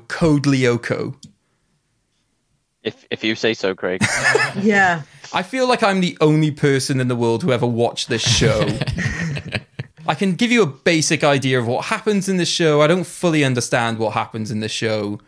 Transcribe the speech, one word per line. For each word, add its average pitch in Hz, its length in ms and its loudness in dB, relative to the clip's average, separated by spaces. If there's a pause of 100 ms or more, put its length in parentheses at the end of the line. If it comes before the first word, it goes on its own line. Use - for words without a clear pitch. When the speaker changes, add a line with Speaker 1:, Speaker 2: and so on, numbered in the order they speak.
Speaker 1:
Code 147 360 2
Lyoko. 127 720 0 (1700)
Speaker 2:
If, - 280 -8
if - 120 -10
you 113 120 0
say 113 200 0
so, 95 200 -2
Craig. 92 340 -4
<laughs> - 60 -4 (460)
Speaker 3:
Yeah. 190 420 2 (300)
Speaker 1:
I 185 120 -2
feel 254 240 -2
like 247 160 2
I'm 190 160 2
the 180 200 -2
only 156 300 4
person 139 500 0
in 127 60 0
the 123 80 0
world 117 300 0
who 156 80 2
ever 120 140 0
watched 117 420 0
this 117 140 -2
show. 110 440 2 (720)
<laughs> - 680 -12
I 160 80 0
can 196 180 0
give 226 160 0
you 233 120 4
a 185 40 4
basic 160 560 0
idea 131 380 2
of 113 80 -2
what 123 160 -2
happens 208 440 -2
in 190 80 0
this 170 120 0
show. 151 320 2
I 151 80 4
don't 175 180 2
fully 156 380 0
understand 120 540 0
what 107 160 -2
happens 110 360 -4
in 107 80 -4
this 107 140 -6
show. 107 560 -4